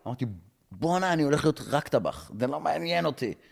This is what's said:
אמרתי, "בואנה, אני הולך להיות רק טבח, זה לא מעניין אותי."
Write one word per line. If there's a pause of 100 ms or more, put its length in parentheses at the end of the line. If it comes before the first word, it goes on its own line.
אמרתי, (460)
"בואנה,
אני
הולך
להיות
רק
טבח,
זה
לא
מעניין
אותי." (180)